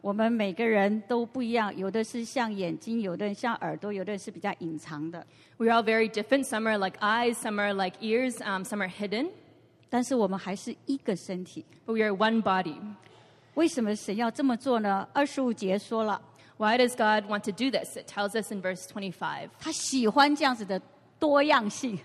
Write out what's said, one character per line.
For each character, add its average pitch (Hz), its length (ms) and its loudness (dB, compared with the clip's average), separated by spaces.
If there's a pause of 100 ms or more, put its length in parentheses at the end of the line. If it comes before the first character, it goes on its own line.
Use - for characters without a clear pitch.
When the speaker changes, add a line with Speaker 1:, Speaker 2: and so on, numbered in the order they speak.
Speaker 1:
我 202 120 -4
们 220 180 2
每 214 220 0
个 233 140 -2
人 214 420 4
都 240 180 0
不 254 160 -6
一 233 100 -2
样， 214 240 0
有 190 140 -4
的 220 140 0
是 233 200 -8
像 226 280 -2
眼 175 260 -4
睛， 226 220 -4
有 185 160 -4
的 208 100 -4
人 202 80 -2
像 233 220 -2
耳 160 200 -6
朵， 202 160 -8
有 190 120 -4
的 208 80 -6
人 202 60 -6
是 208 120 -12
比 175 80 -16
较 190 220 -4
隐 165 180 -6
藏 156 320 -8
的。 170 160 -14 (300)
Speaker 2:
We 226 100 0
are 233 160 6
all - 20 -2
very 220 240 4
different. 220 360 0
Some 220 240 -2
are 214 100 2
like 185 220 -2
eyes, 233 340 2
some 214 260 -4
are 202 140 0
like 185 260 -2
ears, 233 440 0
um, 190 180 -2
some 208 200 -4
are 185 80 -4
hidden. 208 400 -4 (580)
Speaker 1:
但 247 160 0
是 269 100 -2
我 214 140 4
们 190 100 -2
还 180 160 -6
是 233 220 -10 (100)
一 277 120 -2
个 196 180 -2
身 185 280 -8
体。 - 200 -16 (220)
Speaker 2:
But 226 80 -2
we 220 60 2
are 214 120 4
one 220 300 4
body. 185 340 0 (800)
Speaker 1:
为 320 120 4
什 269 160 0
么 208 140 0
神 202 200 -6
要 233 140 0
这 285 140 -2
么 247 120 4
做 247 240 2
呢？ 196 320 0
二 285 140 4
十 - 140 -4
五 254 120 2
节 196 260 0
说 220 260 -2
了。 208 160 -2 (380)
Speaker 2:
Why 214 200 2
does 247 120 6
God 214 400 2
want 208 140 -2
to 214 80 -2
do 240 180 0
this? - 260 -4
It - 100 -14
tells 202 340 -2
us 214 120 -8
in 196 100 -6
verse 185 240 -4
twenty-five. 165 720 -8
Speaker 1:
他 311 140 -6
喜 262 340 0
欢 285 280 6
这 302 100 0
样 262 100 4
子 226 100 -8
的 190 160 -4 (380)
多 285 240 6
样 277 260 6
性。 208 360 -4